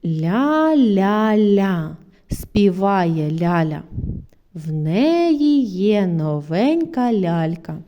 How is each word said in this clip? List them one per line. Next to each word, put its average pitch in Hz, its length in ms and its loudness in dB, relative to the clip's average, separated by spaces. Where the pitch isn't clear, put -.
«Ля-ля-ля, 202 1900 2
співає 180 1120 0
ляля, 165 420 0
в 156 180 -8
неї 294 920 2
є 196 420 0
новенька 180 1040 -2
лялька». 170 760 -2